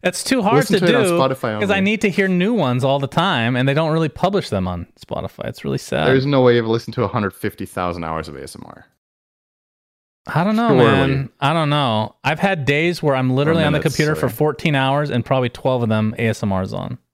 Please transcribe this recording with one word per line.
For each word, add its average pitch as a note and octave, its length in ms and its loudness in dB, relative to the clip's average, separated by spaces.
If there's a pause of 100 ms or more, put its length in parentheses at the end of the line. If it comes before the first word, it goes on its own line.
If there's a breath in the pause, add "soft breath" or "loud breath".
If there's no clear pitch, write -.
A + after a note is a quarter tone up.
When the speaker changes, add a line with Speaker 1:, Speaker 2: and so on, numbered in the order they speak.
Speaker 1:
That's F#3 200 -2
too B3+ 200 0
hard A3 140 4
Speaker 2:
Listen G#3+ 240 2
Speaker 1:
to F#3 40 2
Speaker 2:
to E3+ 60 4
it E3 40 4
on - 100 4
Speaker 1:
do F3+ 80 2
Speaker 2:
Spotify C3 460 0
Speaker 1:
'cause G3+ 120 0
I G3 80 2
Speaker 2:
only. - 20 2
Speaker 1:
need G#3 200 0
to G#3 100 0
hear F#3+ 160 0
new F#3 260 2
ones B2+ 300 0
all C3+ 160 2
the C3+ 80 -4
time, C3 480 0
and B2+ 120 0
they C#3 60 2
don't D#3 180 0
really D#3+ 180 0
publish F3+ 400 -2
them F#2+ 180 0
on F2 180 -6 (180)
Spotify. - 420 -8
It's - 200 -10
really C3+ 140 -4
sad. - 260 -4
Speaker 2:
There's C3 220 2
no C#3 160 2
way A#2+ 140 6
you've A2+ 100 0
listened A2+ 260 -2
to B2 100 -2
a G2+ 40 0
hundred G2+ 260 -2
fifty - 320 -8
thousand F2 380 -6
hours D#2+ 240 -6
of D2+ 80 -14
A C2+ 80 -14
S C2 120 -16
M - 120 -20
R. - 180 -20 (1400)
Speaker 1:
I D#3+ 160 -2
don't G#3+ 120 0
know, A#3 140 0
Speaker 2:
Surely. B2+ 160 6
Speaker 1:
man. C3+ 440 0 (100)
I C#3+ 140 0
don't D#3 180 0
know. A#2 520 0
I've D3+ 160 -2
had F#3+ 260 0
days D#3 360 0
where C#3+ 140 2
I'm B2+ 200 2
literally D#3 280 2
Speaker 2:
Or - 40 4
Speaker 1:
on - 60 2
the D3 60 2
Speaker 2:
minutes, C#3 160 -2
Speaker 1:
computer D#3 200 2
for D#3 140 -4
Speaker 2:
sorry. A2 40 -8
Speaker 1:
fourteen D3+ 420 0
hours C#3 340 0
and A#2+ 160 0
probably B2+ 240 0
twelve C3 320 -2
of A#2 80 0
them G#2+ 300 0
A A2+ 80 0
S G#2+ 160 -2
M G2+ 100 0
Rs F#2+ 200 -2
on. F#2+ 260 -8 (140)